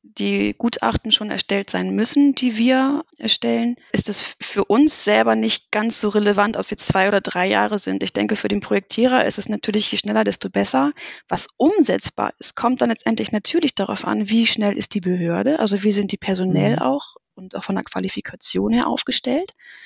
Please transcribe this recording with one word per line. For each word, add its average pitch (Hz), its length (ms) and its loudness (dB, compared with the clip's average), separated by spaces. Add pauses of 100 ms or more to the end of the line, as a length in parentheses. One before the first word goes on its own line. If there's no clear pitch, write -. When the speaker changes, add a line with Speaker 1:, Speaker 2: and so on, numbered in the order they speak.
Speaker 1:
die 202 520 -2
Gutachten - 560 -2
schon 214 200 0
erstellt 196 400 -2
sein 185 180 -2
müssen, 247 460 4
die 247 200 0
wir 262 460 2 (160)
erstellen, 233 600 0 (140)
ist - 180 0
es - 300 -2
für - 240 -2
uns 277 400 4
selber 214 300 4
nicht - 380 0
ganz 214 280 -2
so 214 100 0
relevant, 208 460 2
ob - 60 -2
es - 80 -6
jetzt - 160 -6
zwei 190 220 2
oder 202 120 2
drei 185 280 -2
Jahre 208 320 0
sind. 190 240 -4
Ich 196 100 -6
denke, 208 220 0
für 208 120 -6
den 208 120 0
Projektierer 226 680 2
ist 208 140 -2
es 202 100 -4
natürlich, 214 420 -2
je 208 60 -2
schneller, 214 260 0
desto 196 280 -4
besser. 262 400 2 (360)
Was - 200 -4 (100)
umsetzbar 302 800 2
ist, - 180 -6
kommt 247 240 0
dann 240 100 4
letztendlich 220 420 -2
natürlich 262 420 0
darauf 196 320 -4
an, 208 240 -2
wie 226 160 4
schnell 208 320 0
ist - 160 -4
die 196 80 0
Behörde, 180 560 0
also 196 240 0
wie 208 120 2
sind 202 180 -2
die 202 60 -4
personell 190 580 0
Speaker 2:
Mhm. - 80 -2
Speaker 1:
auch 277 320 -2 (180)
und 185 220 -16
auch 196 80 -8
von 196 100 -4
der 190 120 -2
Qualifikation 190 840 -4
her 240 140 2
aufgestellt. - 680 -2 (320)